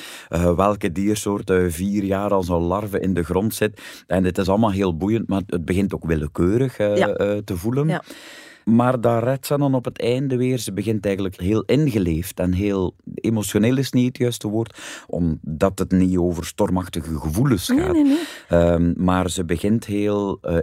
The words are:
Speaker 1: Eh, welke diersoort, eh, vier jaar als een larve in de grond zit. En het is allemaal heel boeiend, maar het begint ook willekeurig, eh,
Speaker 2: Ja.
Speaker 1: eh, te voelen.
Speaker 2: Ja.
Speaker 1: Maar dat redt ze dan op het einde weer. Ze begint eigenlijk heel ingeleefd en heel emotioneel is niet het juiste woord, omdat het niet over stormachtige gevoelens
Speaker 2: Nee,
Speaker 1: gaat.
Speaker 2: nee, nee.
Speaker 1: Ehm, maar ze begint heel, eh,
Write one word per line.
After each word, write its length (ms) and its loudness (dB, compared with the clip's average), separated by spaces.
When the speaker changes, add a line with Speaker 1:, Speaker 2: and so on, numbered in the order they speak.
Speaker 1:
Eh, 260 2
welke 360 0
diersoort, 580 -2
eh, 180 4
vier 360 -2
jaar 280 0
als 160 2
een 140 0
larve 380 -2
in 140 0
de 100 0
grond 320 0
zit. 260 -2
En 160 2
het 140 0
is 120 0
allemaal 220 4
heel 260 0
boeiend, 300 -2
maar 180 -2
het 200 -4
begint 280 0
ook 120 -8
willekeurig, 720 0
eh, 200 2
Speaker 2:
Ja. 100 2
Speaker 1:
eh, 300 0
te 200 -6
voelen. 300 -2
Speaker 2:
Ja. 140 -2
Speaker 1:
Maar 360 4
dat 220 2
redt 220 -2
ze 120 0
dan 180 2
op 100 -2
het 160 -8
einde 360 0
weer. 200 2
Ze 160 -6
begint 320 -2
eigenlijk 360 -2
heel 200 2
ingeleefd 800 0
en 140 2
heel 420 0
emotioneel 600 2
is 140 -2
niet 160 4
het 100 -4
juiste 300 -2
woord, 320 -4
omdat 720 -2
het 120 -2
niet 260 4
over 280 0
stormachtige 760 -2
gevoelens 480 0
Speaker 2:
Nee, 120 2
Speaker 1:
gaat. 140 0
Speaker 2:
nee, 100 4
nee. 200 2
Speaker 1:
Ehm, 500 4
maar 320 0
ze 160 -4
begint 400 0
heel, 560 -2
eh, 220 0